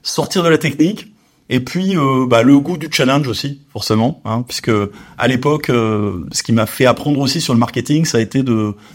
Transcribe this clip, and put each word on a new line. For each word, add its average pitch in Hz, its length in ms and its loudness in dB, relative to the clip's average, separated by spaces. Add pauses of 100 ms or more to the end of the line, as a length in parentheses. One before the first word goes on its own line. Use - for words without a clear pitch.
sortir - 380 -2
de 170 80 2
la 156 80 6
technique, 160 560 -2 (360)
et 127 100 0
puis, 185 380 -2
euh, 135 280 2
bah, 120 160 4
le 139 160 6
goût 165 200 -2
du 156 120 -10
challenge 139 380 0
aussi, 139 340 -6 (100)
forcément, 110 540 -2
hein, 113 220 -4
puisque - 240 -4 (460)
à 120 100 0
l'époque, 147 420 0
euh, 104 600 0
ce - 100 -6
qui - 120 -2
m'a 113 120 2
fait - 200 0
apprendre 135 340 0
aussi 139 220 -2
sur 143 120 -2
le 117 60 4
marketing, 127 460 0
ça 123 140 0
a - 20 2
été 113 200 -2
de, 110 320 0 (220)